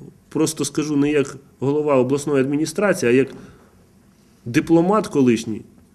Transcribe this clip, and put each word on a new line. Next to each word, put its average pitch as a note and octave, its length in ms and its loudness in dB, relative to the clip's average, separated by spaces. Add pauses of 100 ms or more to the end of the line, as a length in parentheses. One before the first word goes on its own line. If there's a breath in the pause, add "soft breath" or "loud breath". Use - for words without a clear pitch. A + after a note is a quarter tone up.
(300)
просто D#3 360 -2
скажу D3+ 320 -4
не C#3+ 140 2
як C#3+ 260 -2 (220)
голова D3 360 0
обласної C#3 460 0
адміністрації, D#3 680 0
а B2 40 4
як C3 120 4 (1160 loud breath)
дипломат E3 640 2
колишній A2+ 540 0 (340)